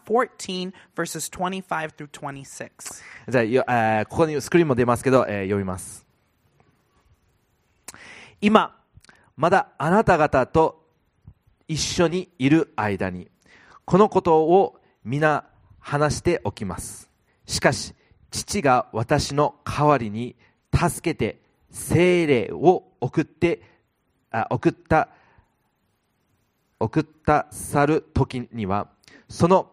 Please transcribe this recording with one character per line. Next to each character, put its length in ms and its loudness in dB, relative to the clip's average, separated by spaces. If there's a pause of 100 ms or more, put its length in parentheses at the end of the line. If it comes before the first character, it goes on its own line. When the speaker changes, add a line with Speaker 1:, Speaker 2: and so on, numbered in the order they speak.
Speaker 1:
fourteen, 680 -4 (220)
verses 360 -8
twenty-five 680 -8
through 140 -18
twenty-six。 920 -16 (260)
Speaker 2:
じ 100 2
ゃ 20 4
あ、 40 4
よ-、 240 0
え 340 2
ー、 40 -4
こ 120 -10
こ 80 2
に 140 -4
ス 100 -12
ク 80 4
リ 40 6
ー 40 2
ン 20 -4
も 60 2
出 100 2
ま 120 2
す 80 -8
け 60 2
ど、 180 4
え 140 -4
ー、 20 -4
読 140 -2
み 60 -2
ま 140 -6
す。 280 -20 (2250)
「今、 360 4 (600)
ま 140 2
だ 180 2 (100)
あ 120 0
な 140 4
た 140 4
方 280 2
と 380 2 (840)
一 100 -6
緒 300 0
に 220 -4 (100)
い 120 2
る 260 2
間 340 -4
に、 200 -14 (540)
こ 140 2
の 100 6
こ 140 0
と 220 2
を 340 2 (260)
皆 400 -2 (360)
話 360 -4
し 40 -10
て 240 -2
お 80 -4
き 120 -10
ま 140 -8
す。 320 -16 (360)
し 120 -8
か 140 2
し、 220 -10 (360)
父 320 -8
が 300 2
私 420 -2
の 300 -2
代 240 0
わ 100 4
り 120 -6
に 260 -10 (360)
助 420 -2
け 20 -12
て 240 -4 (300)
聖 560 0
霊 260 0
を 320 4 (160)
送 220 -2
っ 20 0
て、 360 -2 (680)
あ、 200 -4
送 180 0
っ 40 0
た、 360 -2 (1700)
送 220 -2
っ 40 -4
た 460 -2
去 360 -2
る 160 0 (120)
時 380 -4
に 140 -8
は、 220 -4 (400)
そ 200 0
の 240 4